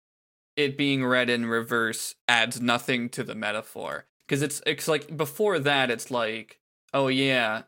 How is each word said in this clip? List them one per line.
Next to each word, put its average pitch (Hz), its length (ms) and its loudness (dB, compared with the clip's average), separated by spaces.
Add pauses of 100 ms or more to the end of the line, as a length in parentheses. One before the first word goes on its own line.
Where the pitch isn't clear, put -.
(560)
it 139 220 2
being 139 280 2
read 127 240 4
in 117 180 2
reverse 113 680 -2 (120)
adds 120 340 2
nothing 120 480 0
to 127 140 -6
the 110 120 -10
metaphor. 107 720 -6 (220)
'Cause 139 140 0
it's, - 240 -4
it's 160 220 -2
like, 156 300 -2
before 165 420 0
that, 139 320 2
it's 110 200 -6
like, 113 480 -4 (340)
oh 139 140 2
yeah, 131 600 2